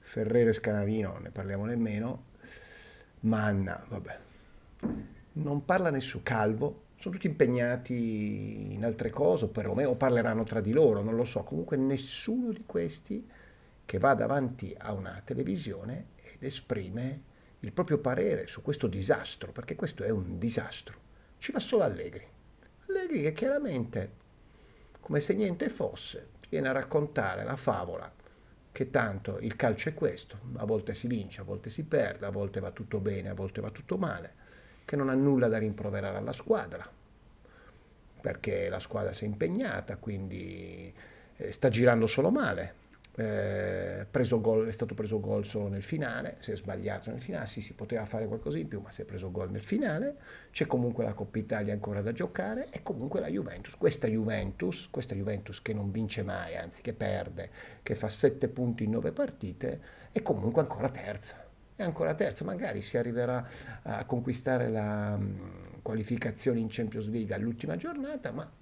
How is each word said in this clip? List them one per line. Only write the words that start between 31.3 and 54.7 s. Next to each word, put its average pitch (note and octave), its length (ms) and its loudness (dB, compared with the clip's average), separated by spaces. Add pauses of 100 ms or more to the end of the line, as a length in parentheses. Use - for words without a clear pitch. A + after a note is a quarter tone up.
a G2 40 -8
volte G2 260 -6
si D#3 140 -6
perde, G#2 400 2
a G2+ 60 -2
volte G2 300 -2
va F#2 100 -4
tutto G#2 300 -4
bene, G2 280 -2
a F#2+ 60 -4
volte G2 260 -6
va G#2 100 -4
tutto F3+ 280 -4
male, A2 360 -4 (500)
che - 120 -2
non C#3 120 2
ha C3 60 2
nulla C3 340 6
da A2 100 4
rimproverare G2+ 580 0
alla G#2 160 -4
squadra, - 560 0 (1300)
perché G2 480 -2
la F#2 100 -4
squadra F#2+ 340 -4
si G#2+ 120 -6
è - 20 -2
impegnata, C3+ 680 -2
quindi, F#2 960 -8 (440)
eh, G2 160 -6
sta - 160 4
girando A#2 380 8
solo C#3+ 240 6
male. G#2 580 0 (240)
Eh, G2 960 -2
preso A#2+ 320 4
gol, A2 280 4
è A2 40 -4
stato G#2+ 220 -4
preso G#2+ 240 -2
gol G#2 260 0
solo G2+ 240 -2
nel G2 140 -2
finale, C3+ 560 -4
si - 140 -6
è G2+ 40 -2
sbagliato G2+ 540 -4
nel A#2+ 100 -6
finale, - 280 -4
sì, - 120 -2
si G#2 140 -8
poteva A2 300 -4
fare G#2+ 220 -4
qualcosa A2+ 300 -4
in D#3+ 120 -4
più, G#2 120 -6
ma - 100 -12
si - 120 -8
è - 20 -4
preso F#2 260 -6
gol F#2 200 -2
nel G2+ 120 -4
finale. A#3+ 540 0 (340)
C'è - 160 0
comunque A#2+ 380 2
la A2 80 0
Coppa G#2+ 260 -4
Italia G#2 340 0
ancora G#2 280 -2
da G#2 120 -2
giocare, G3 580 -4
e - 120 -10
comunque - 380 -2
la - 80 -2
Juventus, - 480 -4
questa - 300 4
Juventus, A2 840 0